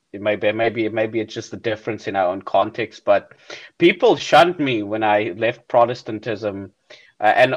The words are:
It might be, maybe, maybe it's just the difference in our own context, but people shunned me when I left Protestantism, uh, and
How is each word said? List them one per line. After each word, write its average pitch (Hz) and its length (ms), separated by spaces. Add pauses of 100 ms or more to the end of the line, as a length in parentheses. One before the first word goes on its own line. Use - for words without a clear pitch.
(120)
It 98 80
might 104 220
be, 104 100
maybe, 113 380
maybe 110 300
it's 107 120
just - 180
the 107 60
difference 98 500
in 98 100
our 95 100
own 95 160
context, 104 640
but 101 260 (460)
people 196 360
shunned 170 440
me 127 240
when 107 200
I 107 360
left 113 300
Protestantism, 107 1040 (480)
uh, 107 160
and 127 220